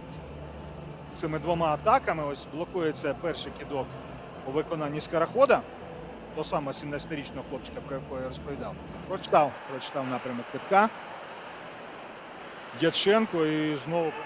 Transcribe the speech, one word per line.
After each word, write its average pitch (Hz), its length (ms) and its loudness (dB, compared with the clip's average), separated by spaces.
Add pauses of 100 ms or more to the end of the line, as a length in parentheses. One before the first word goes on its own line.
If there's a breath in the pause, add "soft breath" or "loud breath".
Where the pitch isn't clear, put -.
(1160)
Цими 156 240 -2
двома 165 360 2
атаками 170 500 4
ось - 300 -4
блокується 156 600 0
перший 143 440 -4
кидок 139 280 -4 (600)
у 135 40 -4
виконанні 151 500 0
Скорохода. 220 600 6 (760)
Того 156 100 -2
самого 143 280 0
сімнадцятирічного 139 760 -6
хлопчика, 127 360 -8
про 139 100 -4
якого 131 240 -6
я 131 60 -4
розповідав. 127 480 -6 (340)
Прочитав, 175 440 6 (180)
прочитав 131 380 -4
напрямок 123 440 -2
кидка. 196 360 6 (1900)
Дяченко 180 680 6
і 156 300 2
знову 156 360 0 (140)